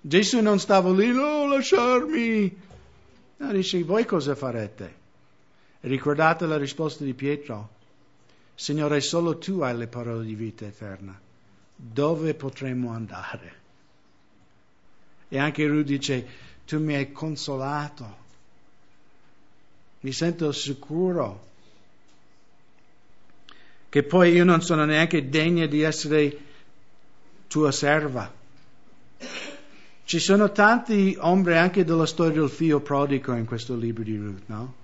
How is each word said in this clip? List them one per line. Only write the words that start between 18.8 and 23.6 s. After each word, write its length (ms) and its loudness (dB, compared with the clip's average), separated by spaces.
Mi 120 -8
sento 400 -2
sicuro 960 -4